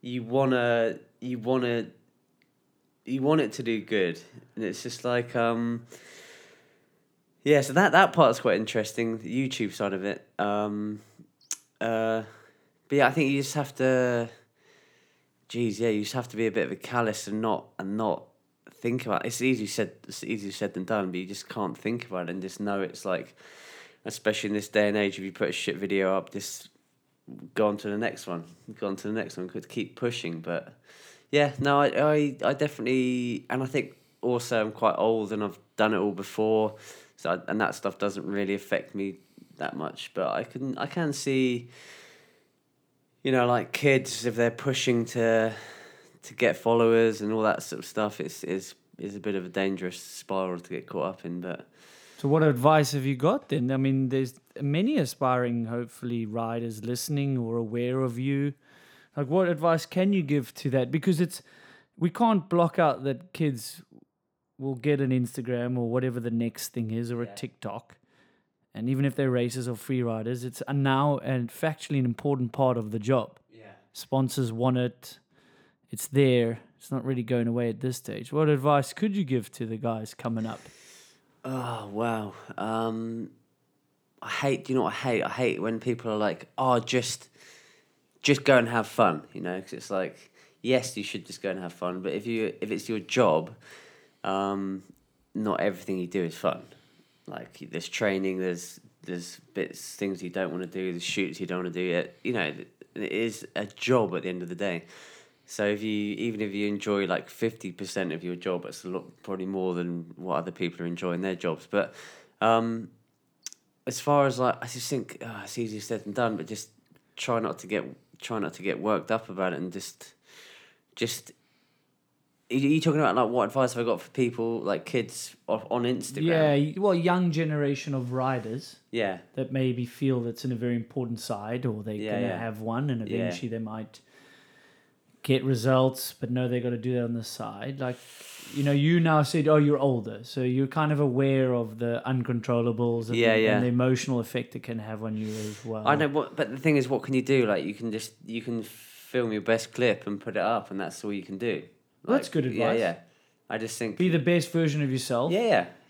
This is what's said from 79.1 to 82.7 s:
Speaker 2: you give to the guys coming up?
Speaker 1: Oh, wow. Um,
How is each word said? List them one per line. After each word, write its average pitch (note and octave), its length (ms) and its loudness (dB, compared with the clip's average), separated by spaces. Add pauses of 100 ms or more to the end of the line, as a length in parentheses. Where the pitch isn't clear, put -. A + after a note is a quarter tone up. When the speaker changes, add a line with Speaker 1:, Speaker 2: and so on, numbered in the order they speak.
Speaker 2:
you G3+ 80 0
give B2+ 280 -2
to A#2+ 140 -8
the A2+ 100 -6
guys A2 380 -4
coming A2+ 320 -4
up? A2 140 -8 (840)
Speaker 1:
Oh, B2+ 480 -6
wow. A2 400 -2 (240)
Um, A2+ 720 -4 (920)